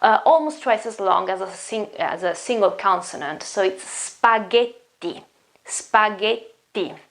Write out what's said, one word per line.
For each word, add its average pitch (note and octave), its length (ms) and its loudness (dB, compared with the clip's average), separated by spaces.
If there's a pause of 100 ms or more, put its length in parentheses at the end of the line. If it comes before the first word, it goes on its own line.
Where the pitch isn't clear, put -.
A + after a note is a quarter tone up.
uh, G#3+ 240 6
almost D4+ 360 4
twice A3+ 240 0
as A3+ 140 -10
long F#3 300 2
as F#3 120 -2
a F#3+ 100 -8
sing-, - 480 -8
as E3+ 240 -4
a F3 120 0
single G#3+ 360 2
consonant. F3+ 720 -2
So - 200 -2
it's F#3+ 200 0
spaghetti, - 1400 -2 (420)
spaghetti. G#3+ 1300 -2 (160)